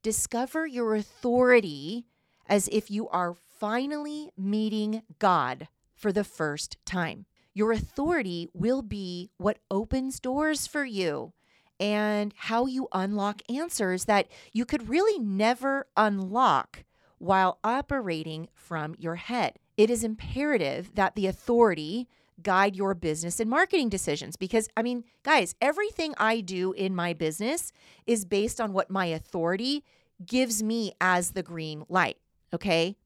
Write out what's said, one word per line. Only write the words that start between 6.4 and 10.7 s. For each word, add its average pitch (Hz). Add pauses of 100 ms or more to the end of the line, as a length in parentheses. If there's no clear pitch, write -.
time. 175 (260)
Your 214
authority 220
will 240
be 190
what 202 (140)
opens 262
doors 294
for 294